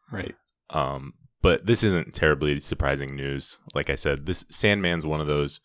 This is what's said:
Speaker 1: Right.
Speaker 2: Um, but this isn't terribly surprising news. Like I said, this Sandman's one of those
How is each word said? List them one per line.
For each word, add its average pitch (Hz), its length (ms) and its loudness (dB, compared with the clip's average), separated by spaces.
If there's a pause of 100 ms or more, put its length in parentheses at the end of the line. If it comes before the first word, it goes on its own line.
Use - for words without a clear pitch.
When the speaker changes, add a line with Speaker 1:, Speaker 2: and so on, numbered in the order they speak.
(120)
Speaker 1:
Right. - 240 -8 (340)
Speaker 2:
Um, 69 440 -4 (280)
but 90 260 4
this 117 160 4
isn't 90 320 2
terribly 76 440 2
surprising 69 560 -4
news. 69 440 -6 (160)
Like 71 140 -2
I 69 60 0
said, 71 300 -2
this - 240 -4
Sandman's 90 560 0
one 78 160 -2
of 73 60 -4
those 73 380 0